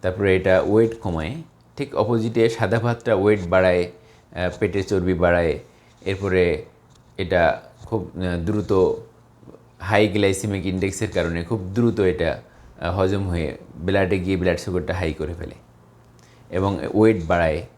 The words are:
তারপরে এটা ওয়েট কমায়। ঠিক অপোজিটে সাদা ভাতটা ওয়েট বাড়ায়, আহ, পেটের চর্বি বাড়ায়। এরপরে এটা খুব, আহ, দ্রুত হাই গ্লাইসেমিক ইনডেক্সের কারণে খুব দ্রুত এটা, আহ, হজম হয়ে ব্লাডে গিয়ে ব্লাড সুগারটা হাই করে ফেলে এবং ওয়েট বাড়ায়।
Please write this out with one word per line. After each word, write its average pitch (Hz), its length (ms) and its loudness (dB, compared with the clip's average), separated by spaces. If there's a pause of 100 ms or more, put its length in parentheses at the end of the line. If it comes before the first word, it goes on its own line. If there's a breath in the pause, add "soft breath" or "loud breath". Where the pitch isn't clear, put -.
তারপরে 95 340 2
এটা 92 240 4
ওয়েট 110 400 2
কমায়। 92 420 -6 (340)
ঠিক - 180 -8
অপোজিটে 113 540 0
সাদা 113 300 0
ভাতটা 117 360 0
ওয়েট 101 340 2
বাড়ায়, 90 440 4 (400 soft breath)
আহ, 90 260 -4
পেটের 98 280 -2
চর্বি 92 280 0
বাড়ায়। 87 440 2 (420 soft breath)
এরপরে 92 640 0 (540)
এটা 87 440 2 (200)
খুব, 90 340 -6
আহ, 87 280 -4
দ্রুত 90 280 -2 (1040)
হাই 104 300 2
গ্লাইসেমিক 98 580 0
ইনডেক্সের 92 440 -4
কারণে 85 340 -2
খুব 110 160 -4 (140)
দ্রুত 117 260 0
এটা, 87 420 0 (380 soft breath)
আহ, 85 180 -4
হজম 98 300 0
হয়ে 85 280 -4 (200)
ব্লাডে 95 420 0
গিয়ে 92 180 -2
ব্লাড 87 220 0
সুগারটা 90 360 -4
হাই 87 180 -4
করে 78 220 -8
ফেলে 82 200 -12 (960 soft breath)
এবং 95 280 0 (160)
ওয়েট 107 320 4
বাড়ায়। 85 400 0 (120)